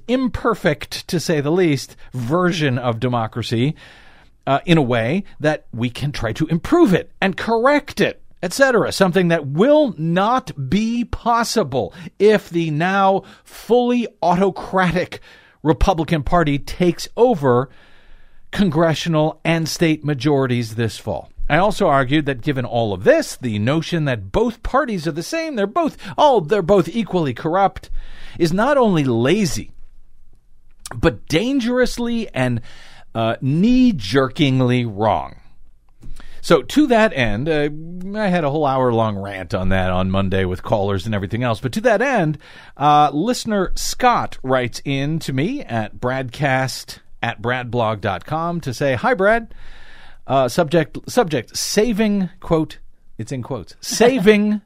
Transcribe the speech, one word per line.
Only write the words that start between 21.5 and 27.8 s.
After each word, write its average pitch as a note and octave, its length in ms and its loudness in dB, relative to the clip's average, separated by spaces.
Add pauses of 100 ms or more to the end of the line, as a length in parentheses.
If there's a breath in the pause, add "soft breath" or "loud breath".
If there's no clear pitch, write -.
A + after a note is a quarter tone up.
also G3 300 2
argued C#3 380 2
that C3 160 -4
given C3 240 -2
all A2 280 -2
of F#2 100 -8
this, D4 320 2
the A2+ 240 -4
notion D#3 460 0
that G#2+ 260 -4
both A3+ 320 -2
parties A3+ 440 -2
are E3+ 40 -2
the D#3 120 -6
same, D#4+ 320 -6
they're G3+ 120 0
both, D4+ 300 -2 (200 loud breath)
oh, C4+ 220 6
they're F#3+ 220 0
both F#3 260 4
equally F3 460 -2
corrupt, F#3 560 -2 (500 loud breath)